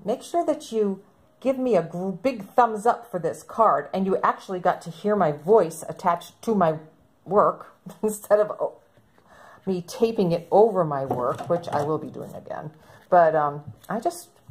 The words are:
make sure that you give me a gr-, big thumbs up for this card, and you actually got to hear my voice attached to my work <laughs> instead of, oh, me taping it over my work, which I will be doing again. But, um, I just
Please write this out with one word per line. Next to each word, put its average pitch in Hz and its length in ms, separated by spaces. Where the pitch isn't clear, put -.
make 220 160
sure 339 240
that 311 260
you 202 300
give 262 180
me 254 180
a 170 60
gr-, 175 300
big 208 420
thumbs 220 320
up - 240
for 180 100
this 160 240
card, 160 500
and 190 120
you 190 180
actually 202 360
got 175 240
to 170 60
hear 202 260
my 175 160
voice 165 580
attached - 540
to 226 120
my 160 220
work 180 500
<laughs> - 160
instead 208 360
of, 208 120
oh, - 240
me 185 160
taping 220 500
it 165 200
over 190 320
my 139 220
work, 127 440
which 170 200
I 147 140
will 151 140
be 143 120
doing 120 260
again. - 360
But, 170 260
um, 147 280
I 208 100
just 339 300